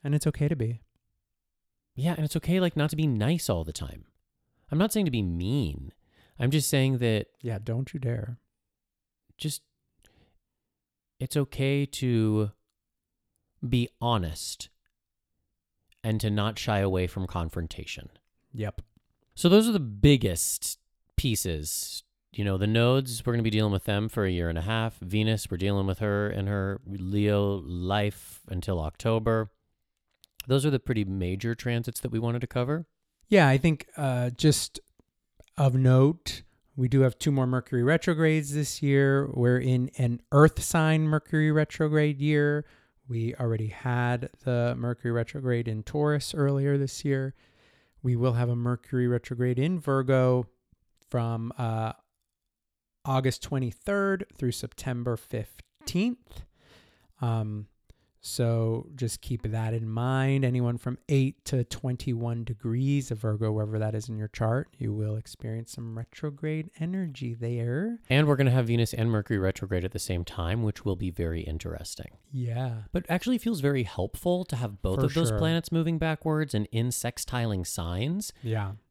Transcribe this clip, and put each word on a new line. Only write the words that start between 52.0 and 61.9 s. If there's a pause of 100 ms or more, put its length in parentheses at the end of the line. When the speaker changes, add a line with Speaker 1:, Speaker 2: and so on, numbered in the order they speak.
Speaker 1:
August
twenty-third (120)
through
September
fifteenth. (800)
Um, (540)
so
just
keep
that
in
mind.
Anyone
from (100)
eight
to
twenty-one